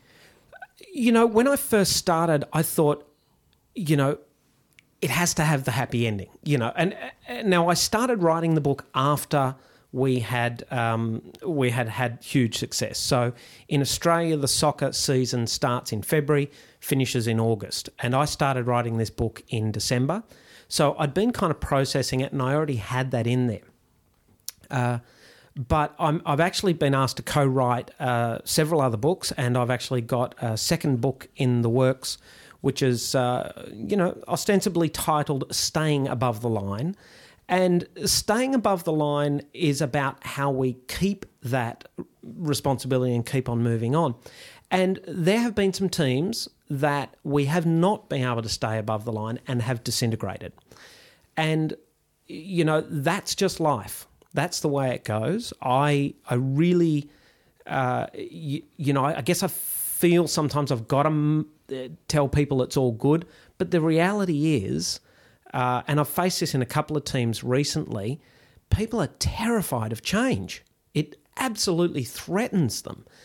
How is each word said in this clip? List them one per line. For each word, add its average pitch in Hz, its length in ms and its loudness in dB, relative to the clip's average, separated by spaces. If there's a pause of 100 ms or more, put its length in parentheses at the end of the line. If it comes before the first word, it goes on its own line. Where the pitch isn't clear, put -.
(960)
You 247 160 4
know, 226 160 6
when 233 220 4
I 277 80 4
first 214 380 2
started, 160 580 2
I 160 100 2
thought, 151 460 0 (680)
you 156 220 0
know, 139 220 2 (800)
it 143 100 0
has 170 240 0
to 170 80 0
have 151 220 2
the 131 60 -2
happy 120 360 0
ending, 101 220 -4 (160)
you 143 140 2
know. 117 180 0
And, 175 180 0 (340)
uh, 240 140 -10
now 175 260 4
I 175 60 4
started 233 480 0
writing 165 320 4
the 156 60 4
book 143 240 0 (100)
after 139 640 2 (340)
we 131 300 0
had, 120 500 -2
um, 113 600 -2 (120)
we 139 260 0
had 117 180 -2
had 120 340 -4
huge 120 360 0
success. - 400 -6
So 123 340 0 (360)
in 147 120 2
Australia, 165 560 2
the 143 120 0
soccer - 440 0
season 127 540 0
starts 123 460 -2
in 107 100 -2
February, 143 480 2 (300)
finishes 127 460 0
in 113 140 2
August. 113 580 -2
And 123 160 -2
I 143 120 2
started 135 400 0
writing 120 320 0
this 113 120 0
book - 380 -4
in 110 240 0
December. 131 500 0 (460)
So 147 300 2
I'd 147 160 0
been 226 180 2
kind 180 180 0
of 147 100 -4
processing 135 600 0
it 135 120 -2
and 139 100 -2
I 131 120 0
already 147 220 0
had 123 340 -4
that 117 160 0
in 123 220 2
there. 104 180 -6 (1040)
Uh, 123 280 0 (560)
but 151 440 0
I'm, 160 260 0
I've 147 160 2
actually 185 320 2
been 143 220 2
asked 135 240 0
to - 40 -4
co-write, 131 680 2 (100)
uh, 120 440 0
several 160 360 2
other 123 160 2
books, 151 360 -2
and 123 260 0
I've 123 100 2
actually 127 320 -2
got 120 400 -2
a 113 160 -2
second 143 460 0
book - 340 -2
in 123 240 2
the 117 80 2
works, 127 480 2 (460)
which 135 200 -2
is, 123 320 0
uh, 123 560 -2
you 113 240 -6
know, 185 220 2 (120)
ostensibly 175 600 2
titled 147 680 -2
Staying 151 540 0
Above 117 320 0
the 120 80 -2
Line. 110 480 -2 (540)
And 180 360 2 (200)
staying 247 480 0
above 202 300 0
the 165 100 0
line 147 480 0 (100)
is 143 300 0
about 139 420 -2
how 143 260 -2
we 131 280 0 (100)
keep - 380 -2 (160)
that 120 440 -4 (360)
responsibility 131 920 -2
and 117 120 -2
keep 135 240 -2
on 117 120 0
moving 117 320 0
on. 151 200 0 (560)
And 185 360 2
there 185 340 2
have 233 140 0
been 196 200 2
some 196 160 -2
teams 151 580 0 (220)
that 143 440 -2 (100)
we 143 200 2
have 165 220 0
not 170 420 2
been 139 160 -2
able 120 160 0
to 113 80 -6
stay 110 300 -2
above 107 260 -4
the 120 80 -6
line 110 340 -4
and 123 140 -2
have 117 240 -4
disintegrated. 104 680 -4 (840)
And, 156 380 0 (520)
you 170 380 -2
know, 156 160 4
that's 165 540 -2
just 190 260 0
life. 135 460 -2 (280)
That's 151 260 -2
the 160 80 0
way 135 260 0
it - 100 -8
goes. 127 560 -4
I, 143 540 2 (160)
I 123 60 0
really, 151 720 2 (560)
uh, 127 480 -2
y-, 156 480 -8 (160)
you 143 160 0
know, 135 100 2
I, 156 140 -2
I - 20 -4
guess 175 220 0
I 190 60 2
feel - 760 2
sometimes 147 460 -2
I've 113 160 -4
gotta 143 220 2
m-, 151 380 2 (220)
uh, 127 180 -8 (200)
tell 147 200 2
people 139 340 2
it's - 160 -2
all 127 140 4
good. 147 340 2 (320)
But 170 140 -4
the 170 100 4
reality 160 840 2
is, 143 360 -4 (520)
uh, 123 340 0
and 147 140 2
I've 143 80 0
faced 180 320 -2
this 170 140 -2
in 131 80 2
a 117 40 -2
couple 151 300 -2
of 143 80 -4
teams 117 400 -2
recently, 127 800 -2 (480)
people 220 320 0
are 139 160 -2
terrified 170 760 -2
of 113 80 -8
change. 190 640 -2 (300)
It - 220 -2 (200)
absolutely 175 680 0
threatens 175 800 -2
them. - 220 -14 (200)